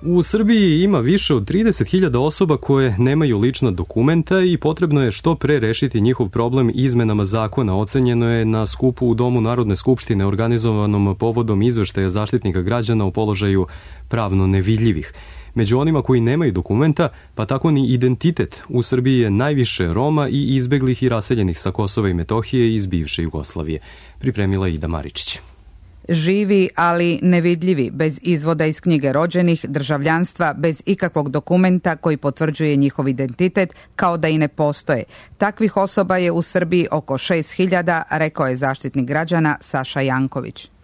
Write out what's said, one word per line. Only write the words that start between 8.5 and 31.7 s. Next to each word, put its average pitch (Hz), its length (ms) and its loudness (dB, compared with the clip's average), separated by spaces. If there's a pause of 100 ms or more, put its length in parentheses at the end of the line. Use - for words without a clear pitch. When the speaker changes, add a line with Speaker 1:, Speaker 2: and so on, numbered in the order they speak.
Speaker 1:
skupu 127 400 0
u 117 80 4
Domu 123 260 0
Narodne 110 360 0
skupštine 107 500 0
organizovanom 104 920 0
povodom 113 440 0
izveštaja 107 480 0
Zaštitnika 101 520 -2
građana 110 440 0
o 95 40 0
položaju 98 560 0 (420)
pravno 98 380 0
nevidljivih. 98 680 0 (420)
Među 117 240 2
onima 151 240 0
koji 127 180 2
nemaju 131 320 0
dokumenta, 139 560 0 (260)
pa 110 120 -4
tako 139 240 0
ni 139 160 2
identitet, 127 840 0
u - 140 0
Srbiji 127 360 2
je 113 120 2
najviše 117 600 0
Roma 143 360 0
i 135 280 0
izbeglih 127 460 0
i 127 60 2
raseljenih 110 500 0
sa - 120 -4
Kosova 101 380 0
i 90 60 0
Metohije 113 600 0
iz 101 120 -2
bivše 85 360 -4
Jugoslavije. 78 580 -6 (380)
Pripremila 98 500 -2
Ida 80 200 -4
Maričić. 76 520 -8 (680)
Speaker 2:
Živi, 190 680 2
ali 170 460 2
nevidljivi, 175 680 2
bez 156 320 -2
izvoda 160 440 0
iz 156 140 -2
knjige 143 320 0
rođenih, 170 560 0
državljanstva, 151 840 -2
bez 156 320 -2
ikakvog 165 420 -2
dokumenta 175 680 2